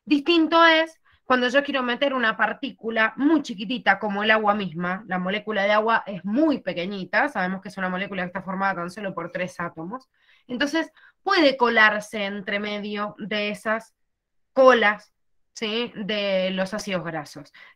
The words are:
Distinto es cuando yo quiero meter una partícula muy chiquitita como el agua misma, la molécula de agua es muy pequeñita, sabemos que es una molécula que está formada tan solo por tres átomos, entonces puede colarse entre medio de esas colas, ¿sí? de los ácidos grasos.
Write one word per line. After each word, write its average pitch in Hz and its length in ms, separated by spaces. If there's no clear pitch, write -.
Distinto 320 600
es 320 340
cuando 247 260
yo 277 140
quiero 277 200
meter 247 320
una 226 200
partícula 220 800
muy 285 280
chiquitita 196 560
como 202 240
el 220 80
agua 214 240
misma, 180 500
la 185 140
molécula 202 420
de 202 100
agua 220 360
es 190 180
muy 254 360
pequeñita, 196 680
sabemos 190 320
que 196 80
es - 80
una 185 120
molécula 185 340
que 180 60
está 185 120
formada 190 320
tan 175 160
solo 196 240
por 165 180
tres 180 280
átomos, 175 500
entonces 285 440
puede 330 360
colarse 214 680
entre 202 340
medio 208 600
de 208 300
esas 220 440
colas, 233 600
¿sí? 226 420
de 196 540
los 190 240
ácidos 185 300
grasos. 156 500